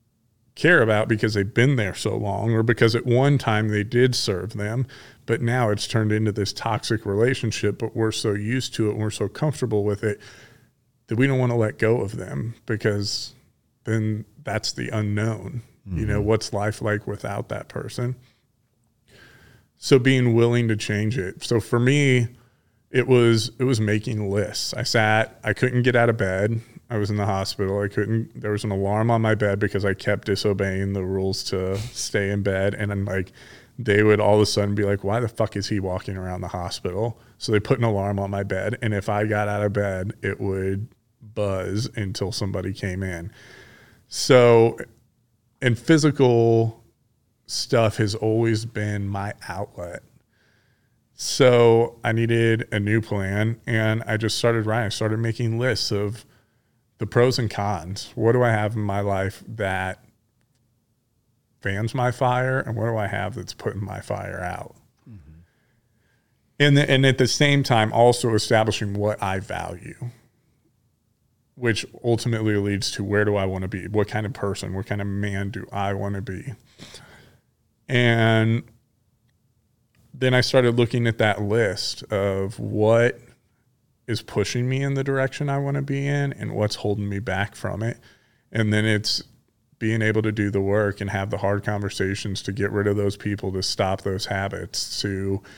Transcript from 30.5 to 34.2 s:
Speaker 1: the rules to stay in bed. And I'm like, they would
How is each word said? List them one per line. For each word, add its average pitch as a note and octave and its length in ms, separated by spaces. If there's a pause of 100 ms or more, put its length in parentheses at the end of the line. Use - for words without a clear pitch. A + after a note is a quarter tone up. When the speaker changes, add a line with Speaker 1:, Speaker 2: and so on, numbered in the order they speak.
Speaker 1:
the G2 120
rules F#2+ 400
to F#2 340
stay G#2 520
in G2+ 120
bed. G2 320
And G#2 180
I'm G2 120
like, F#2+ 280 (460)
they G#2+ 240
would G#2+ 180